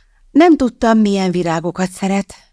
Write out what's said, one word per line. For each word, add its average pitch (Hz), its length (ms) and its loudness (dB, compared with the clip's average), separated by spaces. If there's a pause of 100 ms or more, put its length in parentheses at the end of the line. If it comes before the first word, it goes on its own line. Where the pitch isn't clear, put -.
(300)
„Nem 320 260 4
tudtam, 226 420 0
milyen 196 320 0
virágokat 175 600 -4
szeret, 196 440 -6 (180)